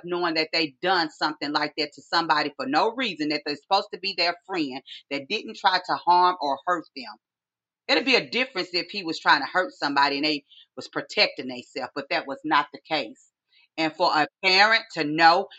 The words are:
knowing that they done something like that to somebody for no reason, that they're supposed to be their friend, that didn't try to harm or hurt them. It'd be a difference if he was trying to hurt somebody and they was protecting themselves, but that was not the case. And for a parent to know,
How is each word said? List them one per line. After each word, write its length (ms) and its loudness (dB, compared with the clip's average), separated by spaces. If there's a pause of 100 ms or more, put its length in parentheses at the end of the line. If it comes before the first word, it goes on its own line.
knowing 300 -4
that 180 0
they 280 -2
done 300 0
something 400 -6
like 260 -2
that 180 -4
to 60 -20
somebody 540 0
for 100 -8
no 300 2
reason, 340 -4
that 160 -2
they're 120 -6
supposed 340 -2
to 80 -12
be 180 -8
their 200 -2 (100)
friend, 340 -6 (280)
that 180 -6
didn't 300 -6
try 200 2
to 200 -2
harm 420 4
or 260 -2
hurt 200 0 (100)
them. 180 -14 (760)
It'd 160 2
be 100 4
a 140 0
difference 420 -4
if 200 -6
he 120 -8
was 160 -8
trying 220 4
to 40 -4
hurt 280 -2
somebody 420 0
and 100 -2
they 200 -2 (320)
was 100 -14
protecting 600 -4
themselves, 440 -10
but 180 -8
that 160 -2
was 180 -8
not 260 2
the 80 -18
case. 500 -6 (480)
And 160 -2
for 160 0
a 160 2 (160)
parent 420 4 (100)
to 100 -4
know, 560 6